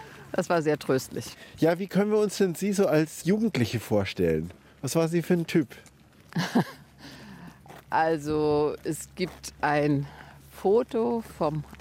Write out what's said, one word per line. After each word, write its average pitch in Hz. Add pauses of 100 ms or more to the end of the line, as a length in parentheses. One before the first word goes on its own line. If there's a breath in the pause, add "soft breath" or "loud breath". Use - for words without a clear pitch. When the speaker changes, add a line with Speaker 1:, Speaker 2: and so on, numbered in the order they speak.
(340 loud breath)
Speaker 1:
Das -
war 170
sehr 151
tröstlich. - (320 loud breath)
Speaker 2:
Ja, 170
wie 196
können 208
wir 214
uns 208
denn 190
Sie 196
so 190
als 156
Jugendliche 170
vorstellen? 87 (300 loud breath)
Was 135
war 165
sie 165
für 180
ein 170
Typ? 160 (640)
Speaker 1:
<laughs> 185 (1200 loud breath)
Also, 151
es -
gibt -
ein 147 (460 loud breath)
Foto 233 (140)
vom 151 (180)